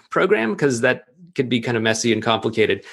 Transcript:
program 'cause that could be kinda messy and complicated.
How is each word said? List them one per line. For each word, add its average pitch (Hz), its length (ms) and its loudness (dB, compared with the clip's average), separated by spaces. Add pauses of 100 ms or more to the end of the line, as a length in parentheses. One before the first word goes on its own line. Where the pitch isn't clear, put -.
program 208 480 0
'cause 135 240 0
that 123 240 0 (300)
could 123 160 -2
be 123 100 0
kinda 117 180 -2
messy 110 360 0
and 107 80 -4
complicated. 110 600 0 (100)